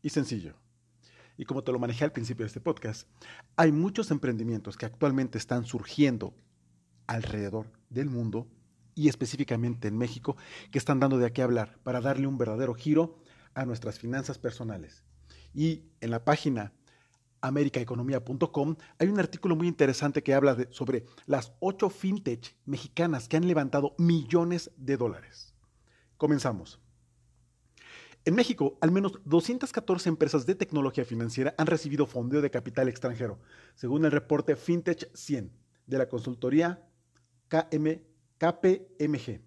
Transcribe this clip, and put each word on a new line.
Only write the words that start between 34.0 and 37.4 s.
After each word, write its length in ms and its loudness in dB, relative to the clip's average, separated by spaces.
el 60 6
reporte 440 2
Fintech 600 -2
cien 380 -8
de 120 -2
la 120 2
consultoría 760 0